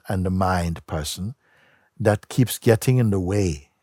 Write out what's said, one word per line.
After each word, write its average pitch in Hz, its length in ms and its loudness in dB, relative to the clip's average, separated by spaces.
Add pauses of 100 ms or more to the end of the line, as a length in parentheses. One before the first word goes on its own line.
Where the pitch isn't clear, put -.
and 92 160 -2
the 92 60 0
mind 92 560 -2
person 87 480 -8 (640)
that 107 300 2
keeps - 300 0
getting 123 400 2
in 117 120 2
the 98 100 0
way 90 500 -2 (120)